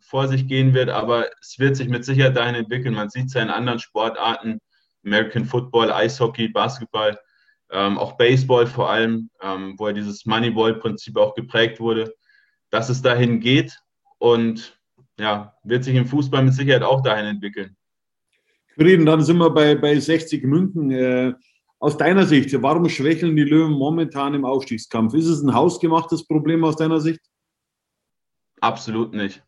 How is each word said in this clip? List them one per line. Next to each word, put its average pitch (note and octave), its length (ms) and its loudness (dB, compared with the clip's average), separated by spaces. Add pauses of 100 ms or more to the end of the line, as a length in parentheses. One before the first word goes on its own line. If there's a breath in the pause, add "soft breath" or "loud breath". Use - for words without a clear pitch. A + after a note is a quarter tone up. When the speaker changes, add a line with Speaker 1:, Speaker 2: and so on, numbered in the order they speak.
Speaker 1:
vor C3+ 280 -4
sich C3 180 -2
gehen C3 260 2
wird, B2+ 180 2
aber A#2 360 -2 (140)
es - 180 -20
wird C3+ 180 2
sich B2 120 -6
mit A#2+ 160 -4
Sicherheit C3 320 2
dahin A#2+ 180 0
entwickeln. A#2+ 400 -4
Man G#2 140 -4
sieht's B2+ 260 -8
ja A#2+ 80 0
in G#2+ 80 -4
anderen A#2 300 -4
Sportarten, A2+ 800 -4 (440)
American A2 420 -2
Football, A#2 440 0
Eishockey, A2+ 580 -2
Basketball, A2 720 -4 (540)
ähm, G2 260 -2
auch G2 200 -6
Baseball B2+ 480 4
vor A#2 240 -4
allem, A2+ 400 -2 (120)
ähm, F#2+ 360 -8
wo G#2 100 -4
ja G#2 60 -4
dieses G#2 320 -8
Moneyball-Prinzip A2 920 -2
auch G#2+ 180 2
geprägt A2+ 460 -2
wurde, A2+ 340 -4 (560)
dass B2+ 180 -2
es B2 140 -2
dahin A#2+ 380 2
geht B2+ 400 0 (380)
und, A#2 600 0 (400)
ja, G#2 360 -4 (100)
wird B2 200 -2
sich C3 120 0
im B2 100 2
Fußball C#3 380 0
mit C3 100 4
Sicherheit C3 280 2
auch C3 200 2
dahin G#2+ 220 -2
entwickeln. G2+ 500 -8 (1040)
Speaker 2:
Frieden, E3+ 280 6
dann D#3 180 4
sind E3+ 140 4
wir E3+ 120 4
bei, D3+ 240 4
bei D3 240 2
sechzig D#3 460 -2
München. D#3+ 480 0
Äh, B2+ 400 0 (480)
aus D3 160 0
deiner F3+ 300 4
Sicht, C#3+ 360 2
warum D#3+ 260 2
schwächeln D#3+ 460 0
die D3+ 80 2
Löwen D3+ 300 2
momentan C#3+ 640 -2
im C#3 100 -2
Aufstiegskampf? A#2 680 -4
Ist D#3+ 120 2
es D#3 160 0
ein C3 120 2
hausgemachtes E3 720 0
Problem D#3 360 0
aus D#3 140 0
deiner D#3+ 240 0
Sicht? D#3+ 220 -4 (1400)
Speaker 1:
Absolut A2 540 -4
nicht. G2+ 340 -8